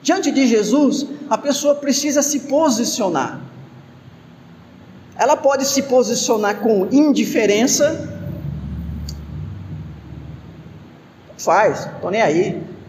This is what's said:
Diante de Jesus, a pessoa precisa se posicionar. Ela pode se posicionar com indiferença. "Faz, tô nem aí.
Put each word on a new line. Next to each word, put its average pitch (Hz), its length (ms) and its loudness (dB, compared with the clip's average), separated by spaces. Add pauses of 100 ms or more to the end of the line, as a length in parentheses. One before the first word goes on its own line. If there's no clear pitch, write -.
Diante 320 280 0
de 262 160 4
Jesus, 233 580 2 (240)
a 220 80 2
pessoa 285 380 2
precisa 285 480 0
se 285 160 -2
posicionar. 214 1000 0 (1800)
Ela 285 220 4
pode 277 260 2
se - 200 0
posicionar 220 720 2
com 208 360 2
indiferença. 269 1200 2 (3250)
"Faz, 196 500 2 (140)
tô 156 80 -6
nem 208 100 -2
aí. 180 440 0 (260)